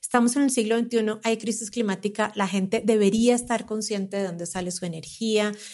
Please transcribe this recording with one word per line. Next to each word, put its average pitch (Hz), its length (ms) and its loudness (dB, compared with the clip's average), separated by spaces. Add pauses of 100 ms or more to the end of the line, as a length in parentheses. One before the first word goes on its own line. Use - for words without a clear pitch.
estamos 240 340 2
en 285 80 2
el 277 80 4
siglo 226 240 2
veintiuno, 226 480 0
hay 226 140 2
crisis 226 340 -6
climática, 214 640 -2
la 196 140 0
gente 190 360 0
debería 220 520 4
estar 233 300 -2
consciente 202 500 -4
de 196 80 -2
dónde 170 220 -6
sale 180 260 -6
su 180 120 -8
energía. 208 680 -2 (220)